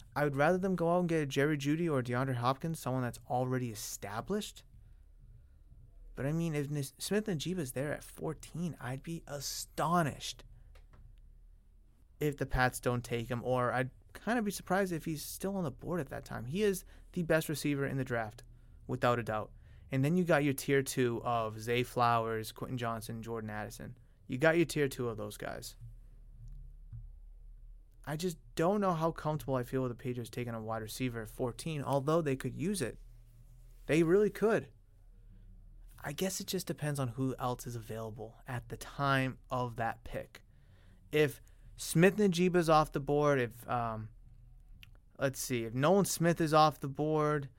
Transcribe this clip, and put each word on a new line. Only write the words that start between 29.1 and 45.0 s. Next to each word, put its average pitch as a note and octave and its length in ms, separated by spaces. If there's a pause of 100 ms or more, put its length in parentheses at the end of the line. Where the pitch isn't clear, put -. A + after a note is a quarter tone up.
comfortable D3+ 420
I B2+ 80
feel C3 180
with B2+ 100
the A#2 60
Patriots B2 320
taking A#2 240
a A2+ 80
wide A2 220
receiver A#2 400
at G#2+ 80
fourteen, C3+ 520
although C#3+ 380
they C#3+ 160
could B2+ 180
use E3+ 280
it. G#2+ 160 (880)
They D#3 160
really G3 260
could. - 380 (1400)
I D3 80
guess F#3 260
it G3 80
just F3+ 200
depends D3 340
on C3 80
who C3 300
else B2 280
is A#2+ 80
available A2 600 (120)
at B2 220
the - 80
time C3+ 600 (120)
of B2 260
that A2+ 280
pick. - 380 (680)
If D3+ 280 (360)
Smith-Njigba's F3+ 920
off D#3 240
the D#3 80
board, C#3+ 400
if, A2+ 280
um, A2+ 400 (1120)